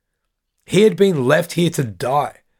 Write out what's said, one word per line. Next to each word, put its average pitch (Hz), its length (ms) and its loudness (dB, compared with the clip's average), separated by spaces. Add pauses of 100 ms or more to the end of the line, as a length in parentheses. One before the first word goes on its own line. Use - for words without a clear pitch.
(640)
he 190 180 0
had 208 140 4
been 180 300 0
left 160 280 0
here 165 160 0
to 156 120 -4
die 120 600 -4 (160)